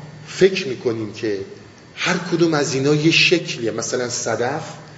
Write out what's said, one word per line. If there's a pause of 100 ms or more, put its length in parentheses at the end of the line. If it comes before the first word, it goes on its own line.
(280)
فکر
می‌کنیم
که (560)
هر (160)
کدوم
از
اینا
یه
شکلیه،
مثلاً
صدف، (340)